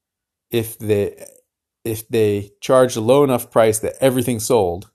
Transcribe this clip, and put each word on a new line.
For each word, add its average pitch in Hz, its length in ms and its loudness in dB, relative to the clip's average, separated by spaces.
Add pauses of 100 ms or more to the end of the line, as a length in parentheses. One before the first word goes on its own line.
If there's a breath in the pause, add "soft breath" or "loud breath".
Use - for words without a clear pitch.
(500)
if 113 280 -4
they, 104 480 -2 (580)
if 110 240 -8
they 104 520 -2
charged 131 360 2
a 117 40 -4
low 131 240 4
enough 127 260 -2
price 113 300 2
that - 200 -8
everything 127 400 0
sold, 98 540 -2